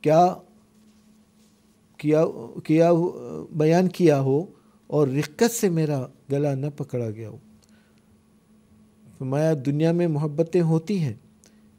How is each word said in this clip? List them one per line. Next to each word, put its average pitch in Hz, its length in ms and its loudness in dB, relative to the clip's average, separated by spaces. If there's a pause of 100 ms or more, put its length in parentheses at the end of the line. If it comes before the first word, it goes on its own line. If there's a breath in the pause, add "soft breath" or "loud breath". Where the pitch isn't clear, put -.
क्या 160 220 6 (1700)
किया, 151 240 2 (380)
किया, 165 300 4 (640)
बयान 165 360 2
किया 165 300 4
हो 135 180 0 (520 soft breath)
और 147 200 2
रिक्कत 147 420 -2
से 214 200 0
मेरा 156 260 0 (340)
गला 143 240 0
न 135 160 -6
पकड़ा 123 380 -6
गया 107 200 -12
हो। 104 100 -18 (1800 soft breath)
फरमाया, 143 360 0
दुनिया 147 380 0
में 175 160 0
मोहब्बतें 156 540 -2
होती 165 340 0
हैं, 135 220 -4 (600 soft breath)